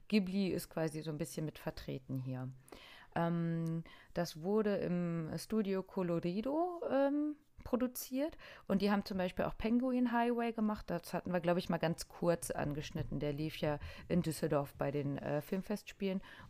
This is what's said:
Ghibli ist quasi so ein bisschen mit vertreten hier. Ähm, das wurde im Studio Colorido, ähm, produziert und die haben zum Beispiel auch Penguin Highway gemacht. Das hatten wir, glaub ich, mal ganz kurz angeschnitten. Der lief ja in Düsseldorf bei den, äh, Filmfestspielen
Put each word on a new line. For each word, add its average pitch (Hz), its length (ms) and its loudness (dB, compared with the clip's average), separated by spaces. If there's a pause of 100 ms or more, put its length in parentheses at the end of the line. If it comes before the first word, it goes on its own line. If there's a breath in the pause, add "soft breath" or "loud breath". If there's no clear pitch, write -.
Ghibli 190 440 2
ist - 200 -2
quasi 160 300 -2
so 156 100 -6
ein 151 80 -4
bisschen 160 260 -4
mit 151 140 -6
vertreten 135 640 -6
hier. 127 280 -6 (680 soft breath)
Ähm, 165 680 2 (320 soft breath)
das 165 260 -2
wurde 202 360 4
im 170 600 0
Studio 190 460 0
Colorido, 202 1040 0
ähm, 285 460 2 (280)
produziert 254 760 -2 (300 loud breath)
und 196 120 4
die 202 100 4
haben 202 140 4
zum 190 140 -4
Beispiel 185 260 0
auch - 120 -2
Penguin 247 560 2
Highway 233 400 2
gemacht. 214 360 0
Das 175 240 -2
hatten 180 180 -2
wir, 180 100 4
glaub 170 180 4
ich, - 100 0
mal 170 80 4
ganz 165 320 0
kurz - 420 2
angeschnitten. 147 680 -2
Der 147 140 0
lief 156 240 -4
ja 151 200 2 (300 loud breath)
in 170 140 4
Düsseldorf 147 540 0
bei 143 140 0
den, 143 280 -2
äh, 147 240 0
Filmfestspielen 196 800 -4 (280 loud breath)